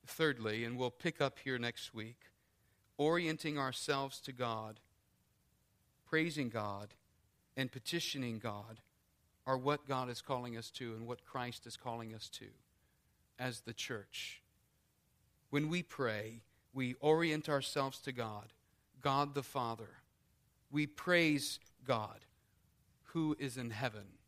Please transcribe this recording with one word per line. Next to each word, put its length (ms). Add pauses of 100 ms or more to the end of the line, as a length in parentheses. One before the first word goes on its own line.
Thirdly, 600
and 120
we'll 140
pick 320
up 160
here 200
next 360
week, 340 (680)
orienting 580
ourselves 640
to 120
God, 480 (1200)
praising 440
God, 440 (640)
and 140
petitioning 680
God 420 (640)
are 100
what 300
God 220
is 120
calling 360
us 160
to 240
and 100
what 180
Christ 440
is 80
calling 360
us 180
to 220 (840)
as 220
the 120
church. 720 (1080)
When 180
we 160
pray, 580 (300)
we 220
orient 540
ourselves 520
to 120
God, 400 (480)
God 340
the 100
Father. 580 (680)
We 200
praise 720 (240)
God 400 (800)
who 340
is 180
in 140
heaven. 580